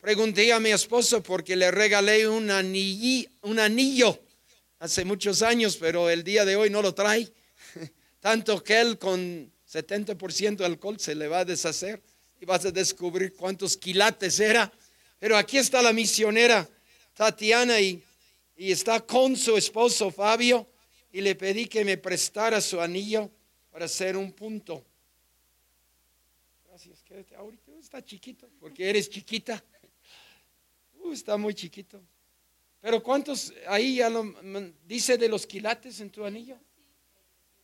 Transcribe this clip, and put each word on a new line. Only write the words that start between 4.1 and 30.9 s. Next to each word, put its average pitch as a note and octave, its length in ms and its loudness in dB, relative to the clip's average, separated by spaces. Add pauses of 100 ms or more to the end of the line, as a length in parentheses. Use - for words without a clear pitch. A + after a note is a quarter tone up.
hace E3+ 260 -4
muchos F#3+ 380 -2
años, A3+ 340 2
pero E3 320 0
el E3+ 140 0
día G3+ 220 2
de G3 100 2
hoy G#3 160 2
no G3+ 100 0
lo F#3+ 140 0
trae. G#3+ 340 0 (460)
<laughs> - 460 -20
Tanto G#3+ 420 0
que A3 180 4
él A#3 180 2
con F3+ 540 -6 (140)
setenta G3 500 -8
por F3+ 160 -10
ciento G3+ 300 -2
de F3+ 60 0
alcohol F#3+ 320 -8
se D3+ 160 -6
le D3+ 100 -6
va E3 140 -2
a F3+ 40 0
deshacer F3+ 560 -6 (400)
y - 40 -20
vas F3 200 0
a F#3+ 60 -2
descubrir F3+ 640 -4
cuántos F#3 420 -4
quilates F#3 640 0
era. G#3+ 340 2 (460)
Pero A3 180 2
aquí G3+ 220 2
está B3+ 240 2
la A#3 100 6
misionera A3 760 4 (440)
Tatiana A3 680 2
y, F3+ 200 0 (560)
y F#3+ 140 -6
está A3+ 300 0
con B3+ 360 2
su A3 200 2
esposo G#3+ 560 0
Fabio, A3+ 560 2 (420)
y F#3 100 -10
le G3 140 2
pedí G3 320 -4
que G#3+ 180 -2
me G3 120 0
prestara G#3 640 -2
su F3+ 200 -4
anillo G3+ 480 -4 (440)
para E3 140 -12
hacer F#3 300 -4
un G3 140 -8
punto. G3+ 540 -14 (1800)
Gracias, F3 340 -20
quédate F#3 320 -20
ahorita. A3+ 460 -20
Está - 240 -20
chiquito, - 440 -20 (120)
porque D#3+ 280 -8
eres G#3 220 -2
chiquita. A3 500 -10 (1400)